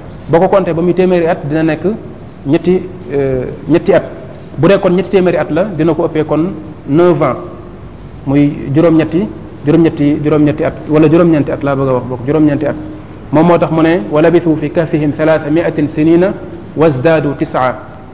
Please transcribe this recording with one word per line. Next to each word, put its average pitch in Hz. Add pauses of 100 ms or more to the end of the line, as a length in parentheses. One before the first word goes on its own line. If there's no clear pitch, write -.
(300)
Boo 160
ko 185
compté 180
ba 160
muy 175
téeméeri 180
at 185 (100)
dina 156
nekk 156 (600)
ñetti, 165 (320)
euh, 135 (220)
ñetti 165
at. 160 (540)
Bu 151
dee 190
kon 196
ñetti 185
téeméeri 180
at 151
la, 160
dina 165
ko 170
ëppee 156
kon 160 (380)
neuf 160
ans, - (880)
muy 143
juróom-ñetti, 160 (380)
juróom-ñetti, 151
juróom-ñetti 151
at, 139 (160)
wala 151
juróom-ñeenti 156
at 135
laa 139
bëgg 135
a 131
wax 123
bokk, 123
juróom-ñeenti 147
at. - (560)
Moom 156
moo 170
tax 160
mu 160
ne, 165 (100)
"wa 147
labithu 170
fi 143
kahfihim 151
thalathami'atin 156
sinina 170 (420)
wasdadu 147
tis'a." 127 (380)